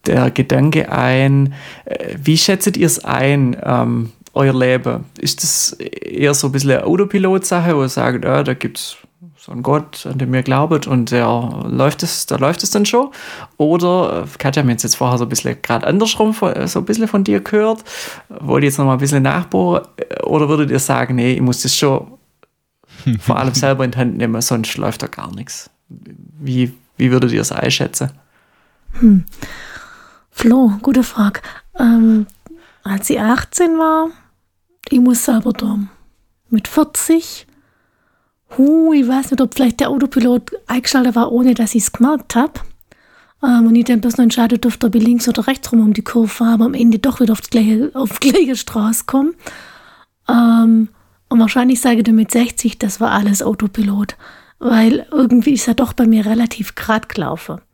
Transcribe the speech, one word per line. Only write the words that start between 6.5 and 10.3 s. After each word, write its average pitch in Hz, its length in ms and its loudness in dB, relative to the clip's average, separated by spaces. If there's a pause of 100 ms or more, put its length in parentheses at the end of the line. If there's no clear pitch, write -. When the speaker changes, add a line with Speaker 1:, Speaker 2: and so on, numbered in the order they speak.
Speaker 1:
bisschen 139 200 0
eine 127 140 0
Autopilot-Sache, 190 920 0
wo 139 60 0
ihr 131 80 -2
sagt, 123 360 -2
ja, 143 180 0
da - 100 -2
gibt's - 440 -10 (420)
so - 120 -20
einen 120 120 -10
Gott, 143 440 -4
an 135 100 -8
den 127 160 -2